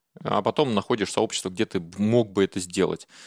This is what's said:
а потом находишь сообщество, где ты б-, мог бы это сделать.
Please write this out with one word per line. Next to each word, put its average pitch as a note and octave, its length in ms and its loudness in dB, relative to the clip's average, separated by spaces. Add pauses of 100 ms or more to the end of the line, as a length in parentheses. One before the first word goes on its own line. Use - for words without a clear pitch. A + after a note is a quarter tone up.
(240)
а G#2 200 0
потом A#2+ 320 2
находишь G2+ 360 0
сообщество, A2 380 -2
где F#2 160 -2
ты - 140 -4
б-, E2+ 180 -14
мог G#2+ 340 2
бы G2 120 2
это F#2+ 160 -2
сделать. F2 480 -2 (200)